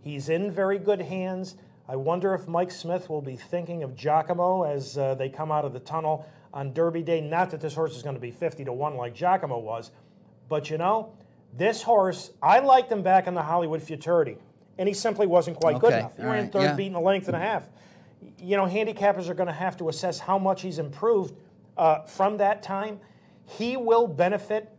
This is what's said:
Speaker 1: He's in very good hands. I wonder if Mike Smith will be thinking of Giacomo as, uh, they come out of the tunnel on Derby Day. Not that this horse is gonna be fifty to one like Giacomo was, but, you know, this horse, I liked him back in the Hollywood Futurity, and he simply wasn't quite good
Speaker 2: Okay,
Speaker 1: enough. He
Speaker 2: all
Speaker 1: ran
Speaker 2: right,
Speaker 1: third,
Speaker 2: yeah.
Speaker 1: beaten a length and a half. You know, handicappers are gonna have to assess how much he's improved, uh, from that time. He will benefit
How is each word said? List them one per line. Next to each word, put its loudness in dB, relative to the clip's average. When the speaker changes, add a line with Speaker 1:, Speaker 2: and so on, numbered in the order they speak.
Speaker 1:
He's -10
in 0
very 0
good 0
hands. -6
I -6
wonder 0
if -6
Mike -2
Smith -6
will -4
be -10
thinking -6
of -10
Giacomo 2
as, -4
uh, 0
they -4
come -6
out 0
of -6
the -12
tunnel -4
on -8
Derby 0
Day. 0
Not 0
that -10
this -6
horse -2
is -14
gonna -6
be -10
fifty -6
to -6
one -4
like -8
Giacomo 0
was, -8
but, -2
you -4
know, 0
this 0
horse, 2
I 8
liked 6
him 0
back 4
in -4
the 0
Hollywood 0
Futurity, 0
and 0
he 0
simply 0
wasn't 2
quite 4
good 6
Speaker 2:
Okay, 4
Speaker 1:
enough. -8
He -10
Speaker 2:
all -2
Speaker 1:
ran 0
Speaker 2:
right, -8
Speaker 1:
third, 2
Speaker 2:
yeah. 2
Speaker 1:
beaten -4
a -2
length 2
and -2
a -2
half. -2
You 0
know, 4
handicappers 0
are -4
gonna -2
have -4
to -2
assess -4
how 0
much 0
he's -6
improved, 0
uh, 4
from 0
that 2
time. -6
He -4
will 4
benefit 0